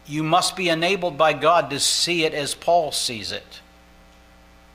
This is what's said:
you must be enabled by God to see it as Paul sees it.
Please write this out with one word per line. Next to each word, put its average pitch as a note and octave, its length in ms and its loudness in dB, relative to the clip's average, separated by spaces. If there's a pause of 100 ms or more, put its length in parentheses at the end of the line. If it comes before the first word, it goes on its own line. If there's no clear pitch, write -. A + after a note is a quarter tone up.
you D3+ 160 -4
must E3+ 320 2
be F3+ 140 -2
enabled E3+ 480 0
by D#3 160 4
God D3 360 2
to C#3 100 -4
see E3 460 0
it D#3 80 -2
as C#3+ 200 -6
Paul E3+ 380 2
sees G2+ 400 -6
it. - 300 -12 (1120)